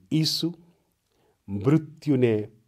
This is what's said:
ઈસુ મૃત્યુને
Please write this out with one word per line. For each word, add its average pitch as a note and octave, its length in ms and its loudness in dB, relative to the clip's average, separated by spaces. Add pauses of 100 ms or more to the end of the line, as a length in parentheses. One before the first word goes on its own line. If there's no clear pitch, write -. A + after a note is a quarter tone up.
(120)
ઈસુ D#3+ 420 -2 (920)
મૃત્યુને A#2+ 1000 0 (180)